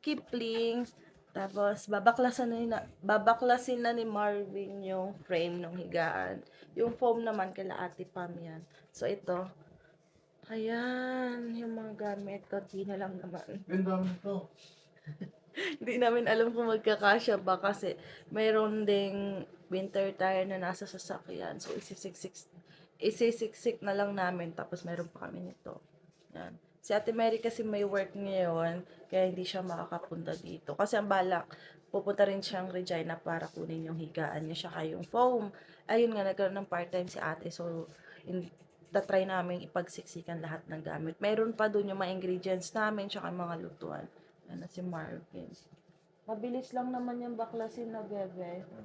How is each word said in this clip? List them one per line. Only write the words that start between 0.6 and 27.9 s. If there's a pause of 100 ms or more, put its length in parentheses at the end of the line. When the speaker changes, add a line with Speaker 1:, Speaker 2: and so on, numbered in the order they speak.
Speaker 1:
Tapos,
babaklasin (160)
na, (240)
babaklasin
na
ni
Marvin
yung
frame
ng
higaan. (320)
Yung
foam
naman,
kila
Ate
Pam
yan. (240)
So,
ito. (1040)
Ayan,
yung
mga
gamit.
Konti
na
lang
naman. (240)
Speaker 2:
Ang
dami
nito. (560)
Speaker 1:
<laughs>
Hindi
namin
alam
kung
magkakasya
ba
kasi (400)
mayroon
ding (260)
winter
tire
na
nasa
sasakyan.
So,
isisiksik, (640)
isisiksik
na
lang
namin.
Tapos,
meron
pa
kami
nito. (560)
Yan. (240)
Si
Ate
Mary
kasi
may
work